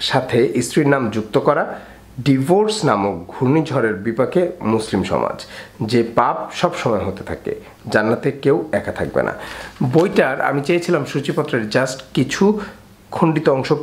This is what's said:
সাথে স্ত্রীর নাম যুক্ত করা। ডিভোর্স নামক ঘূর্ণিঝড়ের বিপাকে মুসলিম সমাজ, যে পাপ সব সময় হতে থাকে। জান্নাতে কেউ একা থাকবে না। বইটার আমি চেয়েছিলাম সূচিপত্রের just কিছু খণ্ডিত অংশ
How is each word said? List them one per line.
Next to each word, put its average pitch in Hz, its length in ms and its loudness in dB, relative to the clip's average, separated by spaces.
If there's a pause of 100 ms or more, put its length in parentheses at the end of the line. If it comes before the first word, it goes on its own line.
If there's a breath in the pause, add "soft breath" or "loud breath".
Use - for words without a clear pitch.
সাথে 127 600 0
স্ত্রীর 139 260 2
নাম 131 220 2
যুক্ত 110 280 -2
করা। 151 400 0 (420 loud breath)
ডিভোর্স 165 640 2
নামক 98 440 0
ঘূর্ণিঝড়ের 131 640 0
বিপাকে 117 680 0
মুসলিম 107 420 0
সমাজ, 60 440 -2 (360 loud breath)
যে 117 200 2 (120)
পাপ 139 400 0
সব 175 200 0
সময় 110 240 0
হতে - 260 -6
থাকে। - 300 -8 (380 loud breath)
জান্নাতে 113 400 2
কেউ 135 400 0
একা 104 200 -2
থাকবে 67 300 -2
না। 53 120 -2 (480 loud breath)
বইটার 156 580 2
আমি 139 220 0
চেয়েছিলাম 170 420 0
সূচিপত্রের 135 680 -2
just 131 320 -2 (120)
কিছু 196 460 2 (500 loud breath)
খণ্ডিত 156 380 2
অংশ 135 240 2 (100)